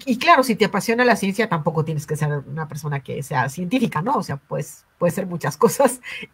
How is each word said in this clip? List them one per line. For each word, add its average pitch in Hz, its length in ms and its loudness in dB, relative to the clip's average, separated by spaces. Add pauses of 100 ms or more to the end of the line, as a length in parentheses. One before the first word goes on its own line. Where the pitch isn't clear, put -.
y 254 140 0
claro, 311 240 6
si 233 120 2
te 202 100 4
apasiona 226 400 2
la 233 100 6
ciencia, 196 340 -2
tampoco 160 360 0
tienes 156 200 -4
que 151 120 -4
ser 147 300 -2
una 151 200 -8
persona 147 320 -6
que 135 240 -8
sea 135 260 -2
científica, 180 520 -2
¿no? 214 140 0
O 202 60 0
sea, 147 160 -6
pues, - 480 -10 (140)
puede 175 120 2
ser 190 140 -4
muchas 170 320 -4
<laughs> - 0 -
cosas - 440 4 (320)